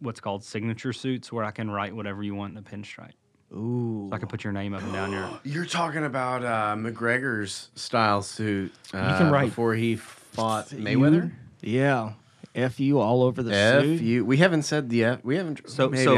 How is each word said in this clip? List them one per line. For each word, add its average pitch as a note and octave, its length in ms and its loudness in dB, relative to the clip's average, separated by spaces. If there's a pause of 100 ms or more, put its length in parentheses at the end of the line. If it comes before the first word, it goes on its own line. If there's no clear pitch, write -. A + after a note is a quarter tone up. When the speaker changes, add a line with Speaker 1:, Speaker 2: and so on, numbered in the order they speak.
Speaker 1:
what's A2+ 200 -8
called G2+ 240 -6
signature A2+ 480 -4
suits B2 380 -6
where A2+ 140 -4
I G#2+ 80 -6
can A2 180 -6
write G2+ 240 -4
whatever G#2 280 -8
you G2+ 120 -4
want G2+ 180 -8
in G#2+ 60 -16
a G#2 40 -16
pinstripe. G2 500 -16 (400)
Speaker 2:
Ooh. A2+ 580 -4
Speaker 1:
So G#2+ 60 -6
I - 20 -6
can G2 80 -6
put G#2+ 160 -8
your G#2 100 -6
name G2 220 -4
up F#2 80 -8
and F#2 100 -8
down F#2+ 200 -4
your F#2+ 180 -6 (100)
Speaker 3:
<gasps> - 40 -20
You're D#3 220 -6
talking D#3+ 380 -2
about, B2+ 400 -2
uh, A2 320 0
McGregor's A#2 1000 -2
style G#2+ 460 2
suit, G2+ 500 -2 (140)
Speaker 2:
You F#2+ 120 -8
can F#2+ 300 4
Speaker 3:
uh, - 20 4
Speaker 2:
write C#3 160 4
Speaker 3:
before A#2 280 0
he A2+ 220 2
fought - 760 -4
Speaker 2:
F - 60 -10
U? G#2+ 60 -6
Speaker 3:
Mayweather? D3 460 4 (300)
Speaker 2:
Yeah. A#2+ 520 0 (440)
F B2 240 -2
U C#3 180 4
all A#2+ 240 4
over B2+ 220 2
the A2+ 80 -2
suit. C3+ 440 6
Speaker 3:
F E3+ 40 -2
U. A2+ 240 2
We B2+ 140 4
haven't E3 240 6
said D3+ 280 -2
the A#2 140 4
F. A#2+ 200 2
We C3 120 -2
haven't. E3 340 -6
Speaker 1:
So, C3 180 2
Speaker 3:
Maybe C3 160 2
Speaker 1:
so, C3+ 100 8
Speaker 3:
I - 40 6